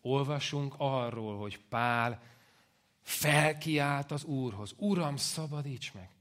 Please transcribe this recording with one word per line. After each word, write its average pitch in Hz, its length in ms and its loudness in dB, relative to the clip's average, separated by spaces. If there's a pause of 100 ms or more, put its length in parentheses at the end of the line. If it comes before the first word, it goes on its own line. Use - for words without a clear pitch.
Olvasunk 139 760 0
arról, 117 600 -2
hogy 104 220 -8 (100)
Pál 117 520 2 (800)
felkiált 147 1080 2
az 147 120 -4
Úrhoz: 120 540 -4
„Uram, 175 380 2
szabadíts 143 760 -4
meg!” 90 160 -14 (120)